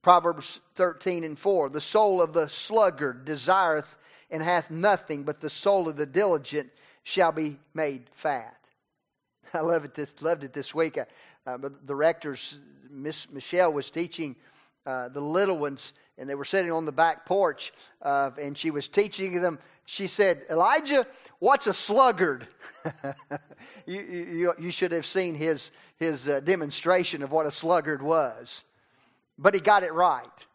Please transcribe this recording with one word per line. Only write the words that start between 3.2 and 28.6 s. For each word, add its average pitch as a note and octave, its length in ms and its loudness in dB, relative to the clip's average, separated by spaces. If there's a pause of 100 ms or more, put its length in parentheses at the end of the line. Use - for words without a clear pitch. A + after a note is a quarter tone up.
desireth D#3 720 0 (320)
and D#3+ 120 -6
hath E3 280 0
nothing, D#3+ 540 0
but D3 180 -6
the D#3 80 -6
soul G3 380 2
of D#3 80 -6
the D3 100 -4
diligent D3 680 0 (320)
shall F3 280 2
be D3+ 280 -6 (140)
made C#3 400 -4
fat." B2 460 -6 (460)
<laughs> - 480 -20
I E3 60 -4
love E3 240 0
it C#3 120 -14
this, - 260 -10
loved D#3+ 220 -2
it B2+ 100 -14
this D3 220 -10
week. D#3 240 0
Uh, B2 60 -6 (420)
uh, B2+ 100 -8 (260)
the C#3 120 -8
rectors, D3 640 -2 (300)
Miss C#3+ 420 -12
Michelle, E3 420 0
was C#3+ 160 -6
teaching, E3 460 -8 (500)
uh, B2+ 240 -8
the C#3+ 120 -8
little F3+ 360 0
ones, C#3+ 360 -6 (260)
and C3+ 100 -12
they C#3 60 -6
were C#3 100 -8
sitting F3+ 260 0
on D#3+ 140 -2
the D3+ 60 -4
back D#3+ 340 0
porch, F#3 480 0 (300)
uh, C#3 260 0 (100)
and C#3+ 160 -8
she E3 140 -4
was D3 180 -6
teaching F#3+ 540 -2
them. E3+ 160 -2 (280)
She - 200 -8
said, F3+ 460 2
"Elijah, C4+ 560 2 (320)
what's C4 260 4
a G3+ 80 0
sluggard?" F#3 800 2
<laughs> - 60 -20 (1300)
You, G3 140 -8
you, F3 580 -2
you E3+ 120 -6
should F3 200 -2
have E3 140 -2
seen F3+ 280 -2
his, D#3 380 -2 (260)
his, D3 300 -2
uh, C#3+ 120 2
demonstration E3 840 0
of C3+ 80 -8
what D#3 160 2
a C#3+ 40 -4
sluggard D#3 520 0
was. C#3 600 -2 (720)